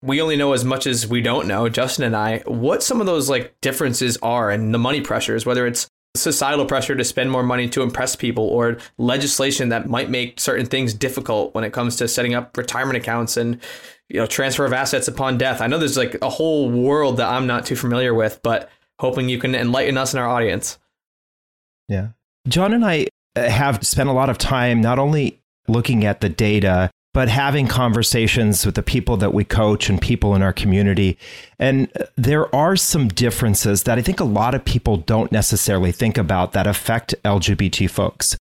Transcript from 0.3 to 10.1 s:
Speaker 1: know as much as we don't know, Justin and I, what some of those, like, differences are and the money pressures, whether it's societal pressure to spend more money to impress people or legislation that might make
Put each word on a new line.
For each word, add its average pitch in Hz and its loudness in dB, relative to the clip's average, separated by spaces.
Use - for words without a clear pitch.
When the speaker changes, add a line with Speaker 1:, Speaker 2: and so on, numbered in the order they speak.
Speaker 1:
know 143 2
as 123 0
much 131 -2
as 117 -2
we 117 0
don't 120 0
know, 104 0
Justin 127 -2
and 110 0
I, 107 -2
what 120 -2
some 233 -2
of 208 0
those, 156 0
like, 127 -2
differences 131 -2
are 117 0
and 110 0
the 117 0
money 131 0
pressures, 113 -2
whether 123 0
it's 120 -4
societal 143 0
pressure 135 -2
to 127 -2
spend 131 -2
more 127 0
money 123 0
to 131 0
impress 127 -2
people 117 -2
or 117 0
legislation 139 0
that 117 -2
might 117 -2
make 123 -4